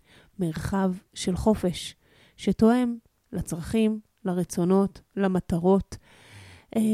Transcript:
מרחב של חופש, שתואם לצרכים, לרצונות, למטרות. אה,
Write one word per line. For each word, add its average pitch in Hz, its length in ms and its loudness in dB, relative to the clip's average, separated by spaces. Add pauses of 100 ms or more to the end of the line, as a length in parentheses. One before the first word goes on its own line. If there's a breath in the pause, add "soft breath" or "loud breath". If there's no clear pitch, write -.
(380 soft breath)
מרחב 185 560 -2 (200)
של 180 220 -4
חופש, - 600 0 (400 soft breath)
שתואם 233 600 2 (360)
לצרכים, 214 680 -2 (240)
לרצונות, 180 760 0 (160)
למטרות. 185 800 0 (800 loud breath)
אה, 226 60 2 (120)